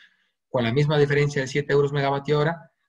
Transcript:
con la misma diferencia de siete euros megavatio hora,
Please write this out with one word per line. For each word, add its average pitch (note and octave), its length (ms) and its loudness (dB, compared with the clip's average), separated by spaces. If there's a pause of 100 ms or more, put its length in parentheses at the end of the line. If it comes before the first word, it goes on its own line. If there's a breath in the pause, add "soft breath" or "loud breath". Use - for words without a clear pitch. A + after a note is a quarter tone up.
(480 soft breath)
con B2 160 -2
la A2+ 80 -2
misma D3 260 0
diferencia C#3+ 440 2
de C3 60 -8
siete C#3+ 240 -4
euros C#3+ 200 2
megavatio C#3 460 -2
hora, D#3+ 340 -2 (160)